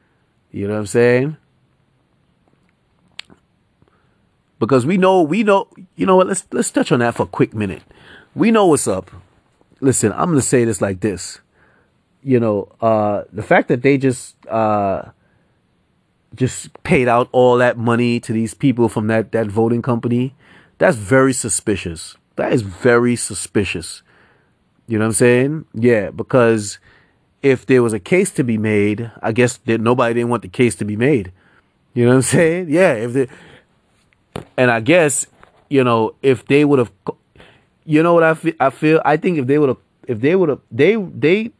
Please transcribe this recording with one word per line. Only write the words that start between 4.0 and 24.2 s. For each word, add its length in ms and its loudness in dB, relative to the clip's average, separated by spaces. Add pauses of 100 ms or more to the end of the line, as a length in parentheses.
Because 260 0
we 100 0
know, 240 4
we 220 0
know, 260 0 (280)
you 100 -4
know 100 4
what? 120 2
Let's, 240 -6
let's 180 -4
touch 220 -2
on 80 2
that 140 0
for 100 -4
a 20 -2
quick 280 -10
minute. 280 -6 (520)
We 160 0
know 160 2
what's 200 2
up. 240 -6 (680)
Listen, 320 0
I'm 180 -2
gonna 120 2
say 220 0
this 160 -4
like 200 -4
this. 400 -8 (840)
You 160 0
know, 420 -2
uh, 520 0
the 100 -10
fact 260 2
that 140 -2
they 160 2
just, 480 -4
uh, 640 -2 (1200)
just 480 -6
paid 260 0
out 240 2
all 260 4
that 200 2
money 420 0
to 120 -10
these 220 -4
people 340 0
from 200 -4
that, 240 -2
that 160 -2
voting 340 -2
company, 520 -4 (440)
that's 180 2
very 360 2
suspicious. 840 -6 (180)
That 180 -4
is 80 0
very 560 0
suspicious. 840 -8 (840)